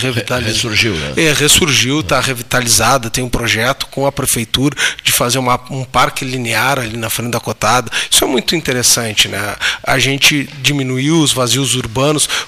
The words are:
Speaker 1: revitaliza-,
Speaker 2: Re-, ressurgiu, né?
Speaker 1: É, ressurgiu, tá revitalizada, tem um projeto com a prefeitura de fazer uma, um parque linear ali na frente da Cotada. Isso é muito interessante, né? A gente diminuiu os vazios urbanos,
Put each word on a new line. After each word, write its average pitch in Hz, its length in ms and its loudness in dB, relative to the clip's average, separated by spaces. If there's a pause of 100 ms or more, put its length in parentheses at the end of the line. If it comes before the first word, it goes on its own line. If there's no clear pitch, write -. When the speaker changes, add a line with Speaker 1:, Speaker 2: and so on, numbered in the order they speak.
Speaker 1:
revitaliza-, 123 460 -2
Speaker 2:
Re-, 120 80 -2
ressurgiu, 107 380 0
né? 71 220 -4
Speaker 1:
É, 160 160 4
ressurgiu, 139 720 2
tá 131 160 2
revitalizada, 120 920 0
tem 127 140 -4
um 123 60 -4
projeto 113 560 0
com 135 200 -4
a 139 60 2
prefeitura 131 640 0 (260)
de - 120 0
fazer 120 240 2
uma, 123 200 2 (140)
um 131 140 -6
parque 135 400 0
linear 127 540 -2
ali 113 180 -6
na 113 120 -4
frente 120 220 -4
da 117 80 0
Cotada. 113 500 0 (220)
Isso - 140 4
é - 20 0
muito 135 300 0
interessante, 120 720 0
né? 101 260 -6 (300)
A 135 140 2
gente 139 500 2 (120)
diminuiu 139 600 2
os 135 100 2
vazios 127 440 0
urbanos, 131 520 0 (200)